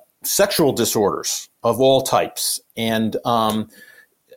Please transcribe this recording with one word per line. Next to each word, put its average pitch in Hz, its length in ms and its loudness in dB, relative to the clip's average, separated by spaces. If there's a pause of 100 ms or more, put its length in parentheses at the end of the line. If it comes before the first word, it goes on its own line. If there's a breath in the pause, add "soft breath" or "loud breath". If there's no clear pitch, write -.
(240)
sexual - 500 2
disorders - 760 -2 (140)
of 113 160 0
all 135 220 4
types. - 580 -2 (160)
And, 113 480 -2
um, 110 460 -2 (680 loud breath)